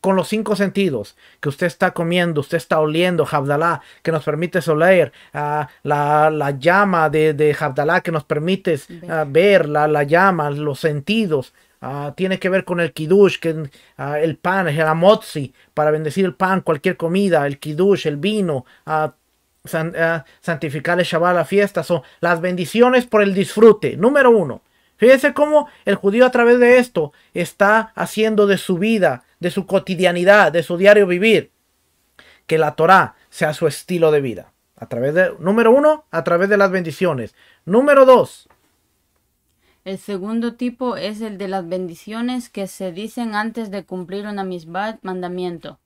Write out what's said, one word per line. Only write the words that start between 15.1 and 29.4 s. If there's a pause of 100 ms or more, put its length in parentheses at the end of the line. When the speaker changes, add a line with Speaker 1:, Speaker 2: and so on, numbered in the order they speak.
Speaker 1:
para
bendecir
el
pan,
cualquier
comida,
el
Kiddush,
el
vino, (200)
ah, (500)
san-,
ah, (160)
santificar
el
Shabbat,
la
fiesta,
son (160)
las
bendiciones
por
el
disfrute,
número
uno. (360)
Fíjese
cómo (180)
el
judío
a
través
de
esto (220)
está
haciendo
de
su
vida, (140)
de